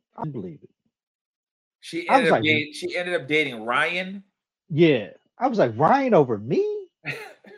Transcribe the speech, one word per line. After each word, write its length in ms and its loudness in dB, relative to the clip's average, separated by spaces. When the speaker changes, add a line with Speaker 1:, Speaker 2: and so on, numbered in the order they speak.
Speaker 1:
I 60 -14
couldn't 120 -8
believe 300 -12
it. 60 -20
Speaker 2:
She 260 -10
Speaker 1:
I 80 6
Speaker 2:
ended 100 4
Speaker 1:
was 60 4
Speaker 2:
up 60 6
Speaker 1:
like, 60 -2
Speaker 2:
dating, 300 0
she 240 -10
ended 220 -4
up 80 -10
dating 380 -2
Ryan? 580 -2
Speaker 1:
Yeah. 400 2
I 100 -2
was 120 0
like, 160 2
"Ryan 380 4
over 240 4
me?" 500 -4
Speaker 2:
<laughs> 80 -8